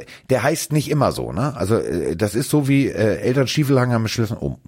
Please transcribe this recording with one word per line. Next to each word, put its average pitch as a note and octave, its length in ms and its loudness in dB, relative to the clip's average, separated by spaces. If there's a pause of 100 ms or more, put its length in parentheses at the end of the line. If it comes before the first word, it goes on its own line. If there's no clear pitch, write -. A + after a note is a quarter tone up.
(280)
der B2 140 2
heißt D3+ 300 -2
nicht D3 180 0
immer C3 220 2
so, A#1+ 180 -6
ne? G#2+ 260 -4
Also, F#2+ 200 0
äh, D2+ 400 -2
das G2+ 180 -2
ist C3 160 -2
so, D3 160 2
wie, C#3 220 4
äh, F#2+ 300 0
Eltern B2+ 280 0
Stiefel C#3 300 2
lange B2 180 2
haben A2+ 80 0
mit A2 80 -4
Schlüsseln, - 300 -2
oh, C2+ 280 -4